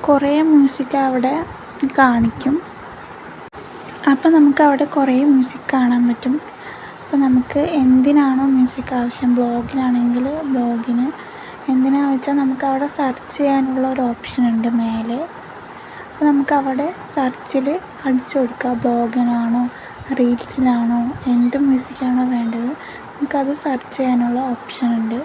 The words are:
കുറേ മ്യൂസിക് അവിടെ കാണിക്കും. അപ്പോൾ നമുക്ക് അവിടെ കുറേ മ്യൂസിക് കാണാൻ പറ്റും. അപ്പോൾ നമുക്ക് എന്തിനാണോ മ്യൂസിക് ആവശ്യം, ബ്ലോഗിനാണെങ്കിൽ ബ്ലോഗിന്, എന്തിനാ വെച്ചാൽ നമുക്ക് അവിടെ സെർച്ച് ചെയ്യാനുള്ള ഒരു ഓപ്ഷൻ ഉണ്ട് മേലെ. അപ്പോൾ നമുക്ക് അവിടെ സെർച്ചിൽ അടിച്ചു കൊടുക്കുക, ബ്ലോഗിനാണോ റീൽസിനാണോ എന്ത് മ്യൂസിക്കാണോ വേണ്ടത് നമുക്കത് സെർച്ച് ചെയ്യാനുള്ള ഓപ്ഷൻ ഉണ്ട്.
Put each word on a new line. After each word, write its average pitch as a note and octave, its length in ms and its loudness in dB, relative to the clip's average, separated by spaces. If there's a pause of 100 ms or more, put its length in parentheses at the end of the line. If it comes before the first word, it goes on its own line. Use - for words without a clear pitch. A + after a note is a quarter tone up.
കുറേ C#4+ 260 4 (180)
മ്യൂസിക് C#4 540 4
അവിടെ C4 280 0 (640)
കാണിക്കും. A#3+ 540 2 (1600)
അപ്പോൾ C#4 240 4
നമുക്ക് D4 320 6
അവിടെ C#4+ 260 4
കുറേ C4+ 200 2 (200)
മ്യൂസിക് B3+ 400 0
കാണാൻ B3 340 2
പറ്റും. A#3+ 260 -2 (680)
അപ്പോൾ - 240 -2
നമുക്ക് B3+ 360 2 (200)
എന്തിനാണോ C4 640 4 (100)
മ്യൂസിക് B3+ 420 0
ആവശ്യം, A#3+ 400 -2
ബ്ലോഗിനാണെങ്കിൽ B3 880 0 (260)
ബ്ലോഗിന്, A#3+ 540 0 (680)
എന്തിനാ C4+ 380 4
വെച്ചാൽ C4+ 320 0
നമുക്ക് C4 280 0
അവിടെ C4+ 260 0
സെർച്ച് C4 420 -4
ചെയ്യാനുള്ള C4+ 560 2
ഒരു C4+ 80 -2 (100)
ഓപ്ഷൻ - 380 -4
ഉണ്ട് A3+ 180 0 (120)
മേലെ. A3+ 400 -4 (920)
അപ്പോൾ - 200 -2
നമുക്ക് C#4 300 2
അവിടെ C4+ 280 -2 (260)
സെർച്ചിൽ C4 540 -2 (380)
അടിച്ചു B3+ 340 0
കൊടുക്കുക, B3 340 -2 (100)
ബ്ലോഗിനാണോ A#3+ 800 2 (580)
റീൽസിനാണോ A#3+ 800 2 (340)
എന്ത് A#3+ 240 2 (100)
മ്യൂസിക്കാണോ B3+ 680 0
വേണ്ടത് A#3 380 -2 (420)
നമുക്കത് C#4 400 -2 (100)
സെർച്ച് C4 340 -4
ചെയ്യാനുള്ള B3 440 0 (140)
ഓപ്ഷൻ - 420 -4
ഉണ്ട്. A3+ 260 -2